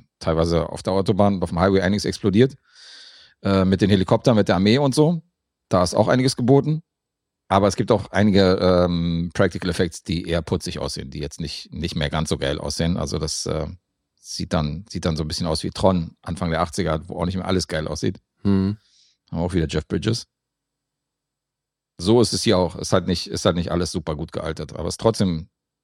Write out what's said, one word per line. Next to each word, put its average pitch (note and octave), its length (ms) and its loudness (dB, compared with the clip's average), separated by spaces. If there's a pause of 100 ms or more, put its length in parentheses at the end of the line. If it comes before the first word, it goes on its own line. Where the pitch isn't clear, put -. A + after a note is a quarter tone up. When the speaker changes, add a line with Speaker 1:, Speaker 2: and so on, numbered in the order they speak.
(200)
Speaker 1:
teilweise E2 500 0
auf - 140 -12
der F#2 100 -2
Autobahn, G2 480 2
auf F2 80 -2
dem E2+ 100 -4
Highway F#2+ 220 4
einiges G2 240 0
explodiert, A2 500 2 (840)
äh, F#2+ 240 2
mit F#2+ 160 2
den G2 80 4
Helikoptern, G#2+ 460 4
mit G2+ 120 4
der G#2 80 4
Armee G#2 220 4
und C#3 160 0
so, D#3+ 280 2 (460)
da F2+ 160 4
ist F2+ 120 -2
auch G#2+ 120 4
einiges B2+ 280 2
geboten. C#3 480 2 (680)
Aber G2 180 4
es F#2+ 80 0
gibt - 160 0
auch G2+ 200 0
einige, F#2+ 500 4
ähm, F2 720 2
Practical F#2+ 360 0
Effects, E2 320 -2
die F2 260 -6
eher E2+ 140 0
putzig E2 380 -4
aussehen, C#2 320 -8
die D2 80 -12
jetzt D2 220 -8
nicht, - 300 -12
nicht E2 240 -6
mehr D2+ 140 -2
ganz D#2 200 -2
so D2 80 -2
geil C#2 200 -2
aussehen. E2 400 -2
Also D#2+ 220 -4
das, - 260 -6
äh, D#2+ 220 -4 (500)
sieht - 360 -10
dann, D#2 360 -2
sieht F2+ 140 -10
dann D#2+ 140 -2
so D#2 80 -2
ein - 20 -8
bisschen D#2+ 180 -6
aus D#2+ 180 -2
wie F2+ 60 -6
Tron F#2 520 0
Anfang E2+ 300 -6
der E2 100 0
achtziger, E2 480 -4
wo - 100 -10
auch E2+ 60 -2
nicht F2+ 100 -2
mehr F2+ 100 -6
alles F2+ 220 -2
geil D#2+ 220 -4
aussieht. F#2+ 320 -4 (220)
Speaker 2:
Mhm. G2 340 0 (520)
Speaker 1:
Aber E2 120 -4
auch E2+ 120 -2
wieder D#2+ 140 0
Jeff D#2 220 -4
Bridges. A2+ 380 -4 (1700)
So A2 240 4
ist G#2 100 2
es - 120 -4
hier G2+ 140 4
auch. F2 200 0
Ist - 160 -6
halt F#2 140 2
nicht, F2 200 -2
ist - 160 -6
halt F2 140 2
nicht E2+ 140 -2
alles E2+ 200 -2
super E2 240 -6
gut E2 160 -10
gealtert, D#2 420 -8
aber E2 140 -8
ist - 140 -8
trotzdem, F#2 480 0 (340)